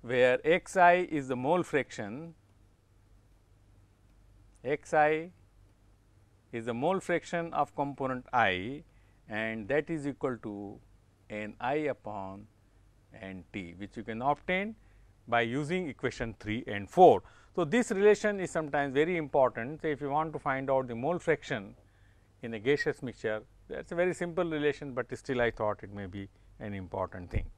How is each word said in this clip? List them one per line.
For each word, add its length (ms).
where 420
X 340
I 340
is 160
the 80
mole 260
fraction, 720
X 320
I 340
is 140
the 80
mole 260
fraction 540
of 220
component 580
I, 500
and 380
that 220
is 180
equal 300
to 420
N 300
I 160
upon 720
N 220
T, 240
which 180
you 80
can 180
obtain 540
by 140
using 460
equation 520
three 280
and 220
four. 320
So, 80
this 280
relation 480
is 100
sometimes 440
very 240
important. 640
So, 60
if 140
you 80
want 240
to 60
find 300
out 180
the 80
mole 240
fraction 560
in 140
a 40
gaseous 440
mixture, 400
that 180
is 60
a 40
very 180
simple 320
relation, 480
but 240
still 240
I 100
thought 320
it 100
may 140
be 200
an 140
important 560
thing. 160